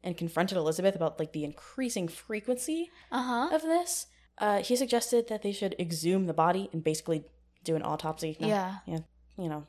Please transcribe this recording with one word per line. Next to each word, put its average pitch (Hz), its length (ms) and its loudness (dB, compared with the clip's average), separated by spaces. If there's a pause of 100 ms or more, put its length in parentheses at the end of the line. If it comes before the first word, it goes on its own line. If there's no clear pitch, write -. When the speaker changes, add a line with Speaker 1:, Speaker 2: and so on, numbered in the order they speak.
Speaker 1:
and 175 140 -6
confronted 175 400 0
Elizabeth 175 380 2
about, 160 240 0
like, 156 140 -4
the 151 100 -4
increasing 202 640 -4
frequency 247 840 -4 (220)
Speaker 2:
Uh-huh. 254 440 0
Speaker 1:
of 311 60 2
this. 330 460 0 (320)
Uh, 208 220 4
he 247 140 2
suggested 240 540 2
that 214 120 -4
they 202 100 -2
should 196 280 -2
exhume 170 480 2
the 165 60 -2
body 175 380 4
and 160 120 -4
basically 156 420 0 (380)
do 160 120 2
an 151 60 0
autopsy. 156 580 -4
No, 214 80 0
Speaker 2:
Yeah. 196 280 0 (100)
Speaker 1:
yeah, 160 140 -4 (380)
you 175 120 -4
know. 151 200 -6